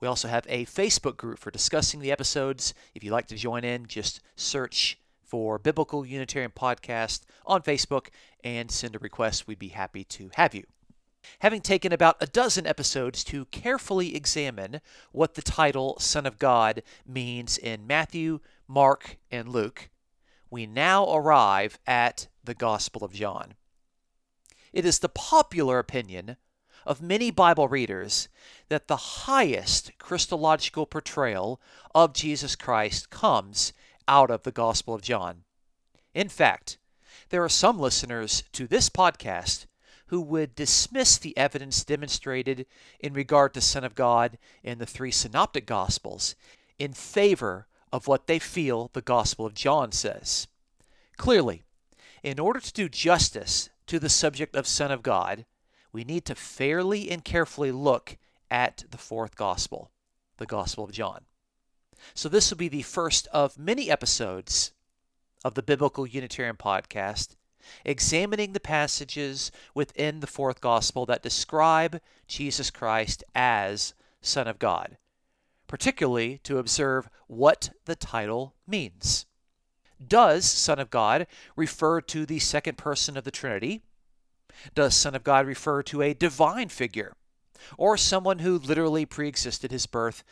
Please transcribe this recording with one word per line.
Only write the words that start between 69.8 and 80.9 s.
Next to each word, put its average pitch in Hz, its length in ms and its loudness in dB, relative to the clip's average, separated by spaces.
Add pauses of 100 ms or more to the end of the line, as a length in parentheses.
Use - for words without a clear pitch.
the 143 40 -6
fourth 135 360 -4
Gospel 120 460 0
that 120 140 0
describe 160 800 2 (260)
Jesus 139 460 -6
Christ 113 540 -2 (100)
as 107 600 0 (260)
Son 127 260 -2
of 113 120 -8
God, 90 380 -2 (720)
particularly 127 760 -2
to 143 140 -4
observe 131 520 -2 (180)
what 135 440 4 (120)
the 165 140 -6
title 113 580 -6 (100)
means. 170 600 -4 (760)
Does 185 440 6
Son - 340 2
of 135 100 -6
God 123 380 2 (300)